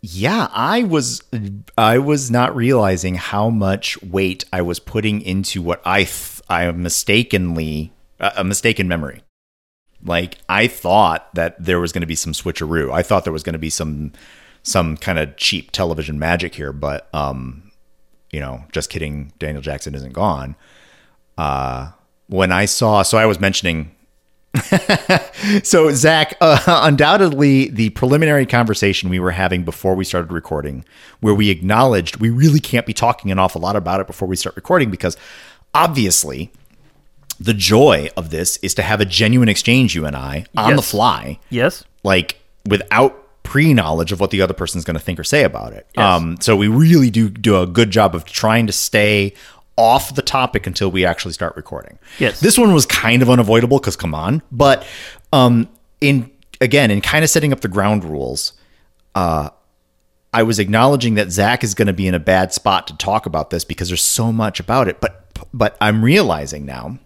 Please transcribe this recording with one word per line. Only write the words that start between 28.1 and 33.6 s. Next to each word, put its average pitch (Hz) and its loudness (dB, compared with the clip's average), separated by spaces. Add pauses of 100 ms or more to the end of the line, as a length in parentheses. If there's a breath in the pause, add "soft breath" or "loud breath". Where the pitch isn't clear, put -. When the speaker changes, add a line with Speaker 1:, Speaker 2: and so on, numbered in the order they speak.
Speaker 1:
conversation 107 0
we 90 -2
were 90 -2
having 90 -2
before 95 -2
we 92 -2
started 85 -4
recording, 73 -8 (340 loud breath)
where 107 4
we 101 2
acknowledged 104 0
we 117 0
really 143 4
can't - -4
be 113 -6
talking 117 -2
an 95 0
awful 92 0